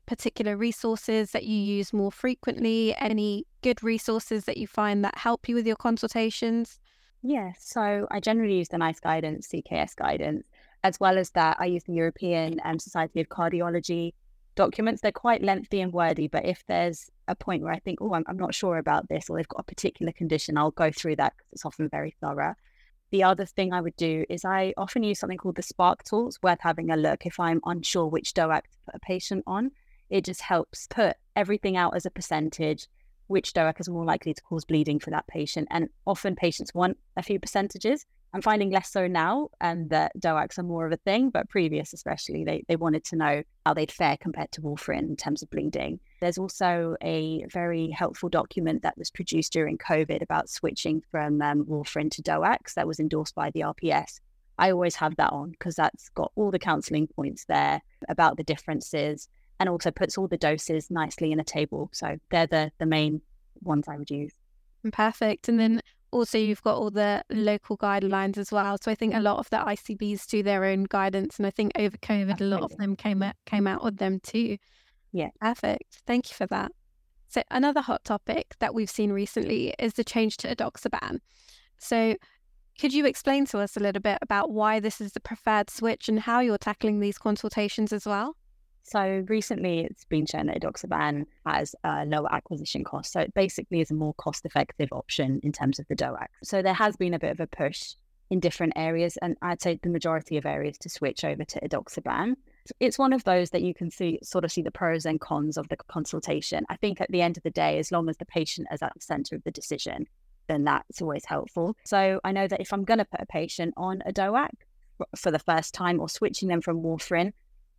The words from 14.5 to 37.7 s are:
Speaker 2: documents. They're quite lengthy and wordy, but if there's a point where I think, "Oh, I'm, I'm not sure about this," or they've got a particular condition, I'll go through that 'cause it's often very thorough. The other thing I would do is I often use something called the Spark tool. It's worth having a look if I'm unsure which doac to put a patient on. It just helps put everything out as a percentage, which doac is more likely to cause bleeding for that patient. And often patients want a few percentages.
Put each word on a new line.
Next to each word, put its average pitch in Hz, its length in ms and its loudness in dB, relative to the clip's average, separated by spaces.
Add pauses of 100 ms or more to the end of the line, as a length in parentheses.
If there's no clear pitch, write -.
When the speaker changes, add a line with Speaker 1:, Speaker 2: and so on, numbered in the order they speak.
Speaker 2:
documents. 220 480 2
They're 208 100 4
quite 233 300 2
lengthy 196 400 0
and 180 100 -2
wordy, 160 360 2
but - 180 -2
if 180 220 -2
there's 175 420 0 (180)
a 180 80 -2
point 170 280 -2
where 165 100 -2
I 165 60 -4
think, 175 200 -8
"Oh, 208 140 -2
I'm, 165 140 0
I'm 185 100 -6
not 185 160 -2
sure 180 240 0
about 156 320 0
this," 156 180 -4
or 160 100 -4
they've 165 100 -2
got - 140 -8
a - 20 -16
particular - 480 -4
condition, 156 440 -2
I'll 151 140 4
go 156 220 2
through 156 240 -2
that 143 200 2
'cause - 160 -20
it's - 140 -14
often 151 240 -4
very 147 320 -6
thorough. 147 320 -2 (560)
The 196 140 4
other 185 220 4
thing 185 280 -2
I 180 80 0
would 170 140 -4
do 160 340 0
is 175 160 -6
I 190 320 0
often - 240 -2
use 208 160 0
something 185 200 -6
called 180 180 -4
the 175 80 -4
Spark - 400 2
tool. 233 240 0
It's - 160 -12
worth 175 160 4
having 165 320 0
a 160 60 2
look 156 280 2
if 170 140 -4
I'm 165 260 2
unsure 170 420 0
which 156 260 -2
doac 160 360 2
to - 160 -20
put - 100 -14
a 190 40 -14
patient 185 480 -4
on. 220 240 -2 (380)
It 190 160 2
just 185 160 -8
helps - 460 0
put 208 280 2 (200)
everything 202 420 2
out 175 180 4
as 180 100 -2
a 185 60 -4
percentage, 156 760 -2 (400)
which - 260 0
doac 160 260 2
is 180 100 -8
more 170 160 -2
likely 156 280 0
to - 80 -10
cause 160 240 -4
bleeding 151 340 4
for - 120 -6
that 160 160 -2
patient. 151 420 -4
And 165 180 0 (180)
often 196 300 0
patients - 380 -2
want 180 240 2 (180)
a 185 80 -4
few 196 160 0
percentages. 208 640 0 (280)